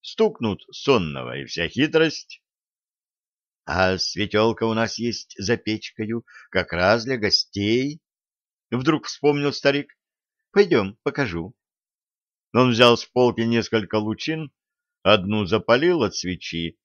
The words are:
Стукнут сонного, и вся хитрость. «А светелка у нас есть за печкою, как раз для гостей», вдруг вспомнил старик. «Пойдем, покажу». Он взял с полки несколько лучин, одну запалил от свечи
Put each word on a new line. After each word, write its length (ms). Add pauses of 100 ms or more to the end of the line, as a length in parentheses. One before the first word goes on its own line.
Стукнут 680
сонного, 640
и 80
вся 240
хитрость. 720 (1200)
«А 320
светелка 680
у 100
нас 260
есть 380
за 180
печкою, 720 (240)
как 240
раз 320
для 120
гостей», 840 (720)
вдруг 340
вспомнил 480
старик. 440 (540)
«Пойдем, 520
покажу». 520 (1000)
Он 160
взял 280
с 80
полки 360
несколько 540
лучин, 560 (500)
одну 440
запалил 580
от 120
свечи 680